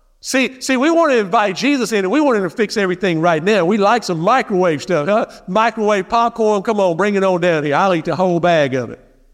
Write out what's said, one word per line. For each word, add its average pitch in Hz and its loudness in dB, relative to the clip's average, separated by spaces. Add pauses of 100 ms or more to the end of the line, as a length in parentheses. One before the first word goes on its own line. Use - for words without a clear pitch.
(200)
See, 262 -2
see, 262 -2
we 277 2
want 330 2
to 240 2
invite 208 0
Jesus 240 -2
in 202 0
and 180 -2
we 294 2
want 269 2
him 196 -2
to 175 -4
fix - -4
everything 180 -2
right 165 2
now. 196 2
We 208 0
like 208 2
some 170 -4
microwave 185 0
stuff, 151 -2
huh? 214 0 (200)
Microwave 214 0
popcorn, 226 0
come 214 -2
on, 180 2
bring 202 0
it 190 2
on 185 2
down 165 0
here. 143 -2
I'll 190 2
eat 165 -2
the 165 -4
whole 180 0
bag 156 2
of 120 -4
it. - -16 (340)